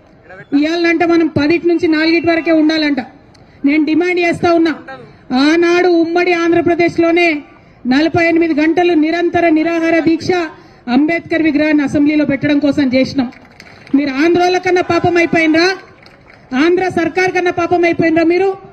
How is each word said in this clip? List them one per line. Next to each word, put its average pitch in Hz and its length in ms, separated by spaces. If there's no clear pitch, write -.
ఇవాళంటే 339 520
మనం 330 140
పదిటి 330 320
నుంచి 339 160
నాలుగిటి 320 340
వరకే 330 300
ఉండాలంట. 302 400
నేను 302 240
డిమాండ్ 349 340
చేస్తా 339 240
ఉన్నా, 330 140
ఆనాడు 339 460
ఉమ్మడి 349 300
ఆంధ్రప్రదేశ్లోనే 339 880
నలభై 330 380
ఎనిమిది 330 300
గంటలు 339 320
నిరంతర 339 420
నిరాహార 330 400
దీక్ష 330 220
అంబేద్కర్ 320 540
విగ్రహాన్ని 302 380
అసెంబ్లీలో 294 440
పెట్టడం 285 360
కోసం 285 280
చేసినాం. 262 340
మీరు 277 160
ఆంధ్రోళ్ళ 349 440
కన్నా 359 160
పాపం 339 300
అయిపోయినరా? 330 440
ఆంధ్ర 359 220
సర్కార్ 359 380
కన్నా 359 220
పాపం 339 300
అయిపోయినరా 330 440
మీరు? 370 160